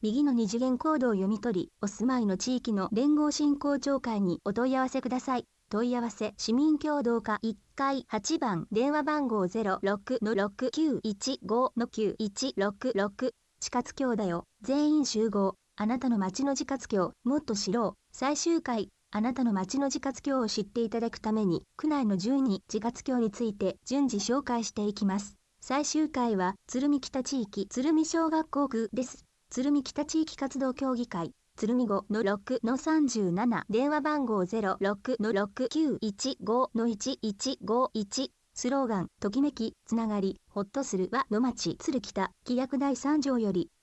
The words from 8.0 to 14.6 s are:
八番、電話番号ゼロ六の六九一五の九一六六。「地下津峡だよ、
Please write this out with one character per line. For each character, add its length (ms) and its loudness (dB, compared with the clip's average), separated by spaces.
八 300 -2
番、 340 -2
電 220 2
話 100 0
番 240 0
号 200 2
ゼ 180 -2
ロ 160 0
六 400 -2
の 120 0
六 380 -2
九 320 2
一 420 -4
五 300 0
の 120 0
九 320 -2
一 360 -4
六 400 -2
六。 380 -2
「地 100 -8
下 140 -2
津 100 -12
峡 220 0
だ 100 0
よ、 200 -2